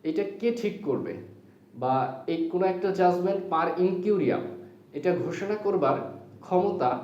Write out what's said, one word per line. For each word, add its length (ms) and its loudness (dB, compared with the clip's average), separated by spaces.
এটা 140 0
কে 100 2
ঠিক 140 0
করবে? 260 -2
বা 120 2
এই 60 0
কোনো 220 2
একটা 160 0
জাজমেন্ট 420 4
per 160 2
incuriam, 600 2
এটা 140 2
ঘোষণা 300 -2
করবার 320 2
ক্ষমতা 440 2